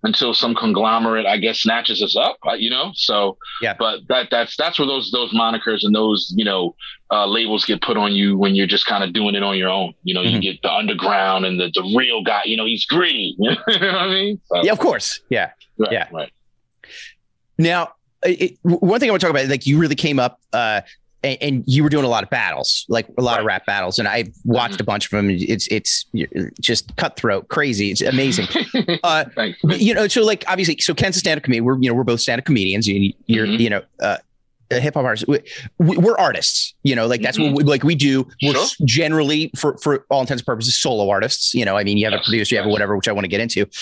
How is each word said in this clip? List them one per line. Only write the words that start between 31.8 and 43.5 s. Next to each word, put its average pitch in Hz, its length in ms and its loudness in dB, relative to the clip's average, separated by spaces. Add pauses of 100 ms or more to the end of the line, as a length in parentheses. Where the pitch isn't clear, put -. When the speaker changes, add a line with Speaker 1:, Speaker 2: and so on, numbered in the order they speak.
Speaker 2:
you 131 80 2
know, 117 60 2
we're 127 100 2
both 117 160 0
stand-up 123 240 -2
comedians. 104 420 2
You, 98 260 2 (140)
you're, 110 200 2
Speaker 1:
Mm-hmm. 110 140 0
Speaker 2:
you 117 100 2
know, 101 120 -2 (180)
uh, 98 160 0 (540)
a 123 100 0
hip 143 140 -2
hop 139 100 0
artist. 113 240 -2
We, 143 120 2 (380)
we, 165 180 4
we're 214 220 4
artists, - 640 0
you 135 140 2
know, 113 100 2
like, 120 160 0
that's 127 160 -2
what 156 100 2
Speaker 1:
Mm-hmm. 139 80 2
Speaker 2:
we, 147 80 2
like, 139 200 4
we 165 100 4
do. 135 320 2 (160)
We're 143 100 2
Speaker 1:
Sure. 147 100 2
Speaker 2:
s-, - 220 -4
generally, 151 720 2
for, - 220 -2
for 143 320 -2
all 135 100 2
intents 123 220 -4
and - 40 -8
purposes, 117 320 -2
solo 107 300 0
artists. - 460 0
You 123 100 0
know, 98 120 0
I 104 80 0
mean, 104 120 0
you 104 80 2
have 107 80 0
a - 60 -2
Speaker 1:
Yes, - 80 -4
Speaker 2:
producer, 113 280 0
you 107 40 2
have 98 80 -2
a - 20 2
Speaker 1:
yes. 104 60 2
Speaker 2:
whatever, 104 220 0
which 95 120 -2
I 110 40 0
wanna 98 160 -2
get 98 120 -2
into, 113 260 -2 (160)